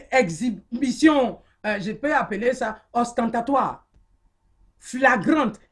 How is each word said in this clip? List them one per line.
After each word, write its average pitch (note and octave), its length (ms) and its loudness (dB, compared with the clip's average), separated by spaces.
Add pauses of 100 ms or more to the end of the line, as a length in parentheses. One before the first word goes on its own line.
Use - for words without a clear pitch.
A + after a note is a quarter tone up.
(100)
exhibition, B3 1300 0 (260)
euh, G#3 140 -2
je G3+ 120 -6
peux D4 220 -4
appeler A#3+ 400 -2
ça A3 280 -6 (100)
ostentatoire, A#3 920 -2 (920)
flagrante, B3+ 840 2 (120)